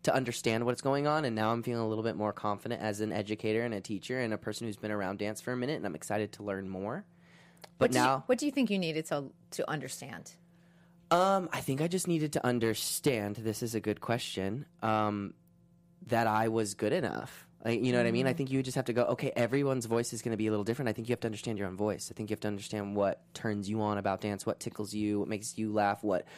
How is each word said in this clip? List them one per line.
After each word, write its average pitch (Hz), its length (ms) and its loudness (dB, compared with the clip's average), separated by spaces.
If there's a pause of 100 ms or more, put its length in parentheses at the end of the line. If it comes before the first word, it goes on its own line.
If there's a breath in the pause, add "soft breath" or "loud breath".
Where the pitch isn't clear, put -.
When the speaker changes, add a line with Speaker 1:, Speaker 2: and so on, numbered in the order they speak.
Speaker 1:
to - 120 2
understand 117 520 2
what's 120 160 0
going 139 240 2
on, 151 180 2
and 113 100 0
now 107 160 2
I'm 117 120 0
feeling 117 200 -2
a 110 60 0
little 110 160 -2
bit 104 120 0
more 104 180 0
confident 107 480 -4
as 104 180 -2
an 107 100 0
educator 107 520 0
and 117 100 -2
a 98 80 -4
teacher 110 400 -6
and 113 140 0
a 101 40 -6
person 113 280 -6
who's 104 100 -6
been 110 140 -6
around 101 280 -2
dance 104 220 -4
for 127 120 -6
a 127 40 -2
minute, 127 200 -2
and 104 100 -6
I'm 85 80 -4
excited 104 380 -4
to - 100 -14
learn 98 260 -4
more. 101 360 -6 (760 loud breath)
But 131 100 4
Speaker 2:
What 123 40 2
do 127 60 2
you, 123 60 6
Speaker 1:
now 135 220 4
Speaker 2:
what - 120 4
do 302 80 -4
you 285 60 0
think 247 180 2
you 196 80 2
needed 160 280 -2
to, 143 240 -2 (220)
to - 180 -2
understand? 131 600 -8 (800 soft breath)
Speaker 1:
Um, 185 420 6
I 131 80 -2
think 135 200 -2
I 170 80 2
just 175 180 0
needed 156 280 2
to - 120 0
understand, 113 920 2
this 110 260 -2
is 113 120 -4
a 107 60 2
good 104 200 -2
question, 113 640 -2 (180)
um, 107 520 0 (720)
that 117 200 4
I 110 220 4
was 110 260 0
good 110 200 2
enough. 107 520 -4 (160)
Like, 117 220 2
you 123 80 4
know 120 60 6
what 120 80 6
I 117 40 4
mean? 123 160 2
I 131 60 2
Speaker 2:
Mm. 131 60 -2
Speaker 1:
think 135 120 -2
you 135 120 2
just 127 140 -4
have 131 100 0
to 117 80 -2
go, 120 80 4
"Okay, - 340 0
everyone's 131 480 2
voice 117 300 0
is 113 80 -8
gonna 113 160 -2
be 110 80 2
a 110 40 2
little 104 140 2
different." 120 240 0
I 107 60 0
think 113 160 -4
you - 20 4
have 117 80 0
to 117 80 -2
understand 107 300 -4
your 98 100 -2
own 92 80 -6
voice. 104 340 0
I - 40 -12
think 107 160 -6
you 107 40 2
have 101 60 -6
to 107 80 -2
understand 101 480 -4
what 98 240 2 (140)
turns 101 340 -2
you 107 140 0
on 104 160 2
about 98 240 0
dance, 104 240 -2
what - 140 -2
tickles 104 340 -6
you, 104 260 0
what - 80 -2
makes 107 300 -6
you 110 120 -2
laugh, 101 320 2
what, 98 220 2 (140 loud breath)